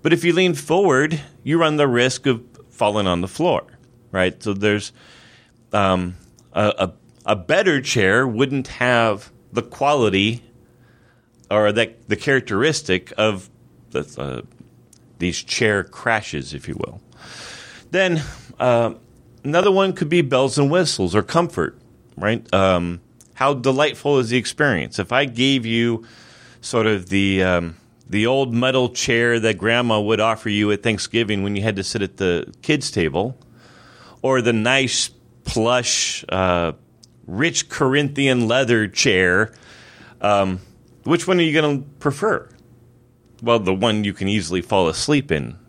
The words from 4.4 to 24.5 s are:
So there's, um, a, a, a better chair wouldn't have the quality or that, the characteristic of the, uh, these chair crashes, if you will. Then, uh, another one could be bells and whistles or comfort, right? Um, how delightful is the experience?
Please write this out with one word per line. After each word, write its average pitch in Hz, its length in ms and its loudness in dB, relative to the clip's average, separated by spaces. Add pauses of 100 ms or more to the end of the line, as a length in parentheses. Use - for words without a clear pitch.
So 104 120 -4
there's, 104 400 -2 (800)
um, 92 440 0 (360)
a, 104 260 2
a, 92 140 -2 (400)
a 104 40 2
better 156 440 0
chair 117 480 2
wouldn't 131 400 -2
have 117 640 0 (200)
the 113 100 -4
quality 113 840 0 (1040)
or 104 220 2
that, 110 360 -4
the 107 80 0
characteristic 127 1000 -2
of 104 340 -2 (400)
the, - 100 -4 (200)
uh, 65 220 -8 (760)
these 87 240 -4
chair 104 400 0
crashes, 80 720 -6
if 67 140 -14
you - 100 -10
will. - 220 -10 (880)
Then, 180 320 0 (380)
uh, 117 340 2 (480)
another 180 300 2
one 190 220 2
could 160 140 -4
be 175 120 4
bells 135 380 0
and 143 120 4
whistles 123 440 0
or 104 80 4
comfort, - 560 -2 (380)
right? 107 380 -2
Um, 90 460 2 (340)
how 139 200 0
delightful 135 640 0
is 117 120 0
the 120 60 0
experience? 110 640 -2